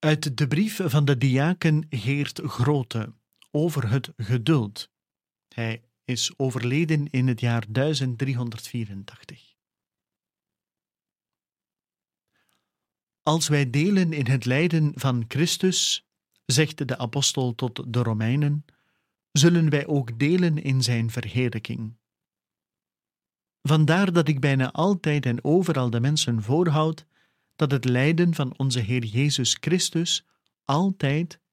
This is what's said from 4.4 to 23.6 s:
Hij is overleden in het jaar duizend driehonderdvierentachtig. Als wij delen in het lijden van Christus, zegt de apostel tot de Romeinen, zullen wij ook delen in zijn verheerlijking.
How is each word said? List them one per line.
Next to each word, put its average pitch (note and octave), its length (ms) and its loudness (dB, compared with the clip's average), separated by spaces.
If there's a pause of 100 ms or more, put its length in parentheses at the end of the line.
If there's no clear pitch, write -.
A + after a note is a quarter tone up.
Hij A2+ 360 -8 (220)
is - 320 -4
overleden C#3 720 -2
in B2+ 180 0
het B2 120 0
jaar A#2 300 0
duizend C3 480 -2
driehonderdvierentachtig. A#2 1400 -8 (3750)
Als D#3 260 0
wij C#3+ 220 2
delen E3+ 440 2
in C#3+ 140 -2
het B2+ 180 0
lijden D#3 500 2
van B2+ 320 -2
Christus, - 800 -2 (380)
zegt D3+ 420 0
de A#2+ 100 -6
apostel B2+ 580 -2
tot B2 380 -6
de A#2+ 100 0
Romeinen, C3 600 0 (680)
zullen E3 380 6
wij C#3+ 180 0
ook B2 320 -2
delen E3 380 2
in C3 240 0
zijn A#2 300 0
verheerlijking. A#2 840 -4 (1600)